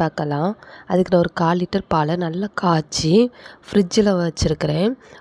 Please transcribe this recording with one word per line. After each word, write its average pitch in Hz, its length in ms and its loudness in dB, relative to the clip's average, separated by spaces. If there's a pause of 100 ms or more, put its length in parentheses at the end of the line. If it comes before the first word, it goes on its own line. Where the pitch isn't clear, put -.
பார்க்கலாம். 156 480 -2 (420)
அதுக்கு 180 220 2
நான் 170 100 6
ஒரு - 160 -6
கால் 175 220 0
லிட்டர் 190 220 -4 (100)
பாலை 156 280 0
நல்லா 175 260 -6 (140)
காய்ச்சி 160 500 0 (540)
ஃப்ரிட்ஜில் 202 440 2 (100)
வச்சிருக்கிறேன். 165 760 -2 (260)